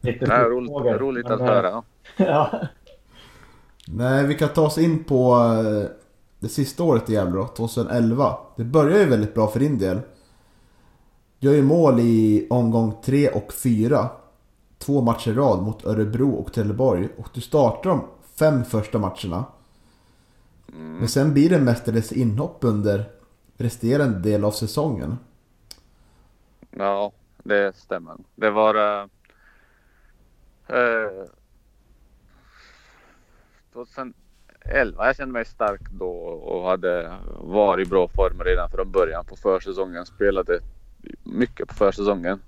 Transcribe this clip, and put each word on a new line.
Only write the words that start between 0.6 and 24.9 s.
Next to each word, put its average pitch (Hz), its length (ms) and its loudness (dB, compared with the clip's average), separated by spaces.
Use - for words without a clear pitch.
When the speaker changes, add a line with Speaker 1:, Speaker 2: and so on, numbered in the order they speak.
Speaker 2:
roligt, 104 100 0
roligt 131 280 -4
Speaker 1:
men, 113 40 0
Speaker 2:
att 107 80 -2
Speaker 1:
eh, 123 60 0
Speaker 2:
höra. 101 360 2
Speaker 1:
<laughs> - 160 -20
ja. 160 340 2
Speaker 3:
Nej, 127 380 0
vi 147 80 0
kan 147 140 0
ta 147 180 2
oss 151 120 -2
in 160 260 2
på, 127 300 4
eh, 113 560 2
det - 100 -8
sista - 340 -4
året 151 280 2
i - 20 2
Gävle 95 240 0
då, 98 100 -2
tvåtusenelva. 117 920 0
Det 120 80 -4
börjar 151 340 4
ju 208 60 6
väldigt 110 300 2
bra 110 120 2
för 117 140 -2
din 139 180 0
del. 92 220 -2
Gör 139 140 4
ju 147 100 6
mål 143 380 6
i 110 500 4
omgång 113 440 2
tre 139 240 2
och - 240 -4
fyra. 120 560 2
Två 139 220 0
matcher 117 300 0
i 107 40 0
rad 113 280 2
mot 110 220 -6
Örebro 110 460 0
och 82 220 -4
Trelleborg. 104 640 0
Och - 180 -16
du 123 60 -8
startar 135 500 0
de 147 140 0
fem 147 260 2
första 110 340 -4
matcherna. 95 460 -4
Speaker 2:
Mm. 80 240 -16
Speaker 3:
Men 117 120 -4
sen 143 240 0
blir 143 180 6
det 170 100 4
mestadels 117 520 0
inhopp 127 480 -2
under 104 440 0
resterande 117 600 0
del 101 260 0
av 104 60 2
säsongen. 110 680 -4